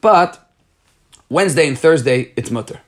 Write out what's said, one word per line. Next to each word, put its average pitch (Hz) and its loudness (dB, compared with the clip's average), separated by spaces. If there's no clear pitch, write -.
But 180 2
Wednesday 165 0
and 131 -6
Thursday, 131 0
it's - -10
mutter. 113 -10